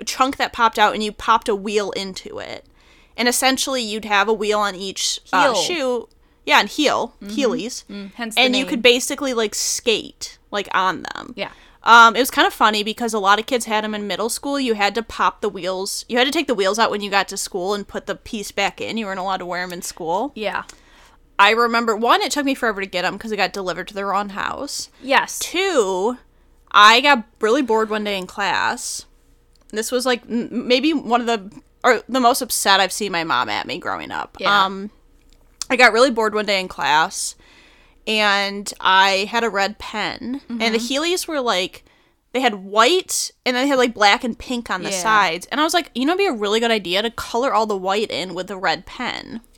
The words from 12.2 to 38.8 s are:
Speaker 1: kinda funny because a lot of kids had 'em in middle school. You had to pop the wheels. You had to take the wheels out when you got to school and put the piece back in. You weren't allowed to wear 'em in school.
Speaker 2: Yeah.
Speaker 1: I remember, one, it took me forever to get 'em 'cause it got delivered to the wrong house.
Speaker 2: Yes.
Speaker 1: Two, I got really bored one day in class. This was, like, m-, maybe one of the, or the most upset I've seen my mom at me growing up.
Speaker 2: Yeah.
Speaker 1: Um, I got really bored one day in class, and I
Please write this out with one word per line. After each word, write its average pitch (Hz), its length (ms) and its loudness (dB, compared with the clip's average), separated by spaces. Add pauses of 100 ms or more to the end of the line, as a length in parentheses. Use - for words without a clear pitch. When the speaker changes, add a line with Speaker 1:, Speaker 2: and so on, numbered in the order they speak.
Speaker 1:
kinda 349 220 2
funny 214 320 2
because 220 320 -4
a 214 40 -2
lot 202 200 4
of 220 80 -6
kids 240 180 -2
had 214 180 0
'em 214 120 -4
in 208 100 -6
middle 202 240 -2
school. 277 300 -4
You 240 160 0
had 202 180 2
to 233 80 -2
pop - 400 -2
the 214 80 -2
wheels. 185 580 -6
You 165 120 0
had 254 60 4
to 285 60 -2
take 302 140 0
the 262 80 0
wheels 196 240 2
out 226 140 2
when 208 100 -4
you 202 80 -6
got 190 200 2
to 196 80 -10
school 190 360 -4
and 202 140 -6
put - 180 -10
the 196 80 -4
piece - 380 -10
back 196 280 -2
in. 214 160 -6
You 220 120 -6
weren't 190 120 -6
allowed 190 180 -2
to 180 100 -8
wear 175 160 -4
'em 180 100 -8
in 180 80 -10
school. 190 540 -4
Speaker 2:
Yeah. 196 300 -6 (720)
Speaker 1:
I 202 100 8
remember, 233 460 2
one, 247 260 4
it 294 100 -2
took 285 140 -2
me 269 80 0
forever 220 260 -4
to 196 80 -6
get 180 180 -2
'em 180 120 -2
'cause 220 140 -10
it 202 60 -4
got 190 140 0
delivered 180 360 -6
to 214 80 -14
the 196 100 -6
wrong 202 240 -2
house. - 600 -8 (120)
Speaker 2:
Yes. 262 380 0
Speaker 1:
Two, 247 800 0 (520)
I 220 300 8
got 277 220 4 (180)
really 240 220 4
bored 220 260 0
one 214 140 -4
day 202 160 -4
in 180 80 -10
class. 175 760 -2 (640)
This 214 220 -6
was, 254 140 0
like, 247 240 0
m-, 226 380 -4
maybe 262 260 4
one 240 280 0
of 233 60 -6
the, 214 240 -2 (320)
or 233 240 4
the 254 120 -2
most 254 240 2
upset 196 360 2
I've 185 140 0
seen 202 180 -6
my 170 120 -2
mom 127 260 -2
at 104 160 -4
me 123 140 -8
growing 92 320 -8
up. - 280 -10
Speaker 2:
Yeah. 202 260 2
Speaker 1:
Um, 196 260 -8 (760)
I 254 100 -2
got 233 160 6
really 240 180 6
bored 214 240 -2
one 214 100 -2
day 196 140 0
in 185 80 -4
class, 151 640 0 (720)
and 202 760 0
I 190 520 4